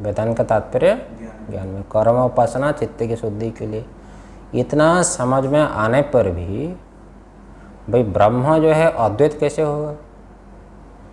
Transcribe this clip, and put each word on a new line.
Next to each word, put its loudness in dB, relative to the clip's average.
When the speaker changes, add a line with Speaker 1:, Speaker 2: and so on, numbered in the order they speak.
Speaker 1:
वेदांत -2
का 0
तात्पर्य 2
Speaker 2:
ज्ञान। -14
Speaker 1:
ज्ञान -8
में, -10
कर्म 2
उपासना 0
चित्त -6
की -4
शुद्धि -6
के -10
लिए। -8
इतना 2
समझ 0
में 2
आने 2
पर 2
भी -6
भाई, 4
ब्रह्म 2
जो 4
है 4
अद्वैत 0
कैसे 0
होगा? -4